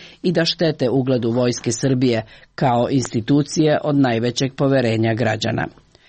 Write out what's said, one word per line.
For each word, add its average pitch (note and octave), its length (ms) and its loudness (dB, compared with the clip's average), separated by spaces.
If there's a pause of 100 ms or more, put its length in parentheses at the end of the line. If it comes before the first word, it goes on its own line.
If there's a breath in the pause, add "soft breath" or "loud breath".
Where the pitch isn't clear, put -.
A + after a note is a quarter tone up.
(220 loud breath)
i F3+ 100 0
da E3 120 0
štete D#3 460 0
ugledu B2 400 0
Vojske A#2+ 420 0
Srbije B2+ 500 0 (320 loud breath)
kao B2 360 0
institucije C#3+ 920 0
od D3 120 0
najvećeg B2 600 0
poverenja A2+ 580 2
građana. A2 520 -2 (420 loud breath)